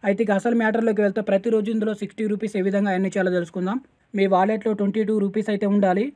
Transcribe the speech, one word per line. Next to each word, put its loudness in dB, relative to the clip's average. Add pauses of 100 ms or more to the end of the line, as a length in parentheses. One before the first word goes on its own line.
అయితే 0
ఇక 2
అసలు 0
మ్యాటర్లోకి 2
వెళ్తే 0 (100)
ప్రతిరోజు 0
ఇందులో 0 (100)
సిక్స్టీ -6
రూపీస్ -4
ఏ 0
విధంగా 0
earn 0
చేయాలో 0
తెలుసుకుందాం. -4 (400)
మీ 2
వాలెట్లో 2
ట్వంటీ 0
టూ 0
రూపీస్ -4
అయితే -2
ఉండాలి. 2 (100)